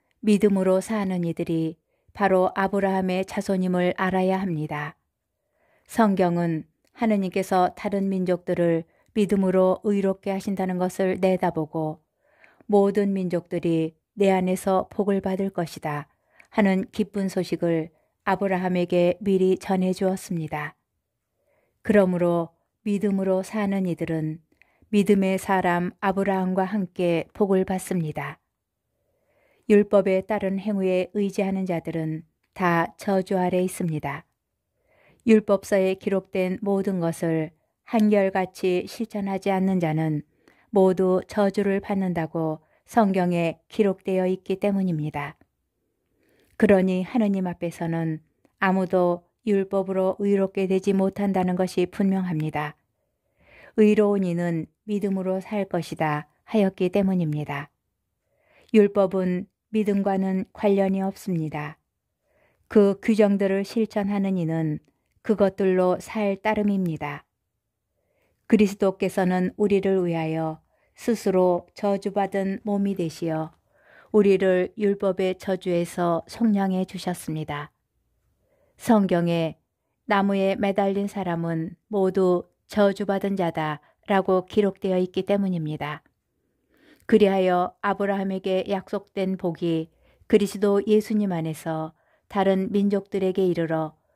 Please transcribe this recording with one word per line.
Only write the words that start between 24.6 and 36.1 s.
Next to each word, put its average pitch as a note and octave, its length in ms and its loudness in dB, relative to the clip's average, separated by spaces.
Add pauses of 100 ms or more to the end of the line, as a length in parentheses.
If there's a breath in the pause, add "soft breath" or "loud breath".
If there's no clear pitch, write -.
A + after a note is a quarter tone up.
믿음의 F#3+ 500 2
사람 F3+ 500 0 (100)
아브라함과 F#3+ 640 0
함께 F3+ 680 -2
복을 F#3+ 320 2
받습니다. D#3+ 760 -4 (1300)
율법에 G3+ 600 4
따른 G3 320 -2
행위에 F#3+ 560 -2
의지하는 G3 500 -2
자들은 D#3+ 580 -4 (300)
다 E3+ 440 0
저주 F#3+ 420 -2
아래 F3+ 240 0
있습니다. D#3 600 -6 (1000 soft breath)
율법서에 G3 720 4
기록된 F#3 640 -2